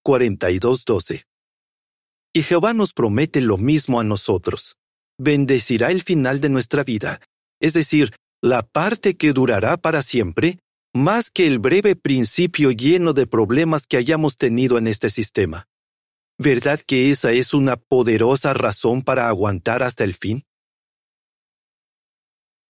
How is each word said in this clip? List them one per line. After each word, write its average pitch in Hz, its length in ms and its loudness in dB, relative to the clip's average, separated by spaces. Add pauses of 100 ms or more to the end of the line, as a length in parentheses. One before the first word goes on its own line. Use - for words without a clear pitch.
cuarenta 120 480 0
y 92 80 -2
dos 127 260 -2
doce. - 400 -4 (1040)
Y 160 120 0
Jehová 175 300 2
nos 214 200 0
promete 123 480 0
lo 110 160 0
mismo 131 420 0
a 113 40 0
nosotros. - 720 -4 (400)
Bendecirá 131 720 0
el 185 140 -2
final 139 380 0
de 147 80 0
nuestra 135 340 -2
vida, - 360 -6 (400)
es 156 140 0
decir, 151 400 2 (260)
la 120 220 2
parte 190 560 -2
que 151 160 2
durará 123 440 2
para 160 260 -2
siempre, 131 560 -2 (340)
más 185 380 0
que 175 160 2
el 135 100 2
breve 180 380 2
principio 143 720 0
lleno 151 440 2
de 135 120 2
problemas 131 640 0
que 135 100 0
hayamos 156 400 0
tenido 123 400 0
en 113 80 0
este 110 240 -2
sistema. 95 580 -4 (760)
¿Verdad 143 380 0
que 135 300 2
esa 127 220 0
es 127 200 0
una 135 240 2
poderosa 127 800 0
razón 120 480 -2
para 127 240 0
aguantar 107 560 -2
hasta 120 200 -4
el 95 120 -4
fin? 113 280 -6 (2250)